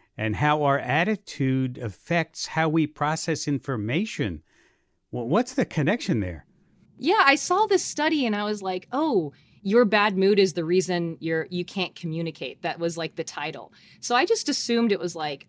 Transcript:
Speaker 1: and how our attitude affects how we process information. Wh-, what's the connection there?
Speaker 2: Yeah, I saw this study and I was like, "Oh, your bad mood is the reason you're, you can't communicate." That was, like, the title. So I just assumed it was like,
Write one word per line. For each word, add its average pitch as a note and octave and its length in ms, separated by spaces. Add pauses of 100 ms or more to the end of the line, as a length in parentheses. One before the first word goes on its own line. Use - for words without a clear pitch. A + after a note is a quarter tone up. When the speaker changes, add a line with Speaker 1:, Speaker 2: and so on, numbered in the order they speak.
(180)
Speaker 1:
and A2 180
how D3 280
our C#3+ 140
attitude C3 1000
affects - 720
how D#3+ 220
we D#3 160
process D3+ 640
information. B2 960 (640)
Wh-, B2 200
what's A3 240
the - 120
connection D#3 540
there? F2+ 260 (540)
Speaker 2:
Yeah, G4 240
I C#4 120
saw F#4+ 320
this F#4+ 180
study D4+ 400
and G#3+ 100
I G#3 80
was G#3 200
like, F#3 280
"Oh, B3 400 (300)
your A3 240
bad G#3 320
mood G3 220
is F#3+ 140
the E3+ 120
reason E3+ 540
you're, D#3+ 320
you F3+ 120
can't F3+ 300
communicate." D#3+ 720
That E3 160
was, E3+ 180
like, D#3+ 180
the E3 80
title. D3 480 (280)
So - 160
I F4+ 100
just A4 240
assumed A#3 420
it G3 80
was F3 160
like, D3+ 340